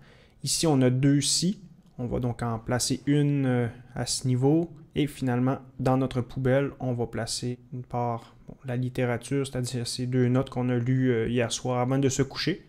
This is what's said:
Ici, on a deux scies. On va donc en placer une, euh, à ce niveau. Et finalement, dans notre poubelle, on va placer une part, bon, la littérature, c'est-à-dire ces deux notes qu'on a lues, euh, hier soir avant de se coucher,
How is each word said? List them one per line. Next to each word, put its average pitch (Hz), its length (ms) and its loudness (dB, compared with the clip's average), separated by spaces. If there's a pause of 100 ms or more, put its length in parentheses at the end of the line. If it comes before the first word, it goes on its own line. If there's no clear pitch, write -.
(440)
Ici, 156 240 0
on 139 140 4
a 127 80 6
deux 139 320 4
scies. - 400 -2 (360)
On 123 80 -6
va 127 140 -4
donc 120 240 -4
en 113 160 -4
placer 123 460 -2
une, 143 400 2
euh, 123 220 2 (280)
à 120 100 -4
ce - 220 -4
niveau. 139 460 2 (200)
Et 147 140 0
finalement, 127 520 0 (200)
dans 131 160 2
notre 131 260 0
poubelle, 131 580 0
on 127 140 -2
va 120 120 -2
placer 117 540 -6 (120)
une 123 120 -10
part, 120 520 -6 (120)
bon, - 80 -18 (100)
la 127 100 -4
littérature, 127 680 -2
c'est-à-dire 123 400 -6
ces 127 220 -6
deux 127 200 2
notes 127 220 2
qu'on 127 200 -2
a 123 60 2
lues, 127 360 2
euh, 113 180 2
hier 117 220 0
soir 123 300 -2
avant 131 180 2
de 139 100 4
se 135 140 0
coucher, - 460 -4